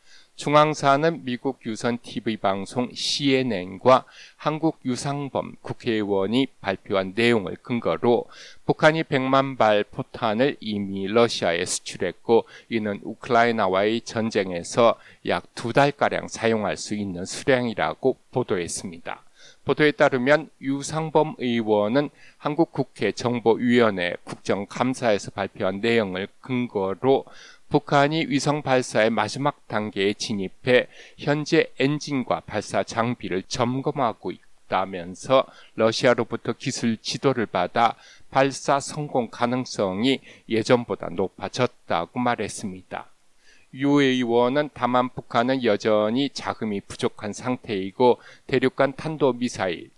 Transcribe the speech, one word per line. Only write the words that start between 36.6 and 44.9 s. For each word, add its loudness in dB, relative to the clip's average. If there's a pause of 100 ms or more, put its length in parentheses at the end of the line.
지도를 -2
받아 0 (340)
발사 0
성공 -4
가능성이 -2 (300)
예전보다 0
높아졌다고 -4
말했습니다. -6 (680)
유 2
의원은 2
다만 0